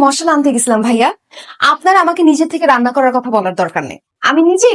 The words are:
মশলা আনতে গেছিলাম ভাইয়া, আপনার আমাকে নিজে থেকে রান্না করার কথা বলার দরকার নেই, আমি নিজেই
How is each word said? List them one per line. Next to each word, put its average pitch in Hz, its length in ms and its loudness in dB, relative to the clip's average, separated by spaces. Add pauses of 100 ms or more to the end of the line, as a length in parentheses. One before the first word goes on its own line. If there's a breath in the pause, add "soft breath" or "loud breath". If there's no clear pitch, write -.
মশলা 330 300 0
আনতে 294 200 0
গেছিলাম 233 320 -2
ভাইয়া, 240 220 0 (640 loud breath)
আপনার 339 220 0 (100)
আমাকে 339 260 -2
নিজে 302 220 2
থেকে 330 200 -6
রান্না 240 240 0
করার 262 200 2
কথা 247 200 -6
বলার 185 260 -2
দরকার 151 280 -4
নেই, - 80 -16 (300)
আমি 302 120 0 (100)
নিজেই 415 240 2